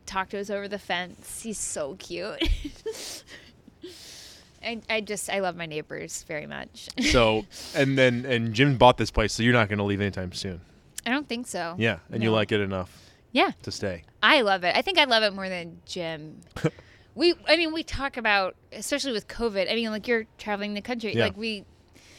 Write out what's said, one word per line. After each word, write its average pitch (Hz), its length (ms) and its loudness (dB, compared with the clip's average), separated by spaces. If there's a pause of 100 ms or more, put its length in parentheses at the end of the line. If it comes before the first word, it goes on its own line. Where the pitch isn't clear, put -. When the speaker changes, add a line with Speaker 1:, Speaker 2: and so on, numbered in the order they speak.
Speaker 1:
talk 190 240 -4
to 202 100 -6
us 202 100 -6
over 202 160 -4
the 202 120 -8
fence. 180 640 -8
He's 220 160 -8
so 151 400 -6
cute. 175 440 -8
<laughs> - 800 -4 (1400)
I, 226 180 -8 (100)
I 220 100 0
just, 202 300 -6
I 196 100 0
love 175 160 -2
my 170 100 -8
neighbors 151 600 -8
very 147 200 -8
much. 139 480 -12
<laughs> - 60 -4
Speaker 2:
So, 110 440 4 (300)
and 135 240 2
then, 127 280 6
and 117 280 0
Jim 135 220 6
bought 123 220 10
this 113 120 0
place, 110 240 2
so 113 80 0
you're 120 100 6
not 117 160 6
gonna 104 160 0
leave 101 160 0
anytime 92 320 -4
soon. 90 280 -8 (460)
Speaker 1:
I 233 40 -2
don't 277 180 -2
think 240 180 -8
so. 170 320 -6
Speaker 2:
Yeah, 110 200 0 (120)
and 113 120 -2
you 110 80 4
Speaker 1:
No. 110 60 4
Speaker 2:
like 107 160 2
it 107 80 4
enough 95 360 -4 (360)
Speaker 1:
Yeah. 320 200 2 (100)
Speaker 2:
to - 80 -8
stay. 92 340 -6 (180)
Speaker 1:
I 269 200 6
love 190 220 2
it. 175 120 2
I 240 60 4
think 381 160 0
I 302 60 6
love 233 180 4
it 208 120 2
more 190 160 -6
than 170 340 -10
Jim. 160 560 -10 (220)
Speaker 2:
<laughs> 160 80 0 (460)
Speaker 1:
We, 330 180 4 (140)
I 302 80 6
mean, 330 180 0
we 320 80 -4
talk 269 340 -6
about, 202 380 2 (180)
especially 269 380 -4
with 208 160 -4
covid, 202 440 -2
I 226 40 0
mean, 226 160 -2
like, 214 160 -6
you're 226 200 0 (120)
traveling 208 360 -4
the 202 60 -6
country. 233 340 -6
Speaker 2:
Yeah. 226 100 2
Speaker 1:
Like, 196 120 -2
we, 214 280 -6 (540)